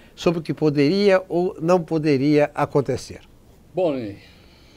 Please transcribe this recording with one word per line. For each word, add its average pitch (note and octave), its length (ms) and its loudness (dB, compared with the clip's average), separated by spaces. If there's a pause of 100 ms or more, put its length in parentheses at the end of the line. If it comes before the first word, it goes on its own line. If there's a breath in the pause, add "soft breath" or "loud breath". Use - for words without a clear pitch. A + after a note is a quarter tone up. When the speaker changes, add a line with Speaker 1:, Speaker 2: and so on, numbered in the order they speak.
(140)
Speaker 1:
sobre F3 260 -2
o - 40 -6
que D3 100 -6
poderia E3+ 720 2
ou F3 320 -2
não F3 220 2
poderia D3 720 2
acontecer. C#3 680 -4 (520)
Speaker 2:
Bom, E3 200 -2
Ney, G#2+ 260 -10 (580 soft breath)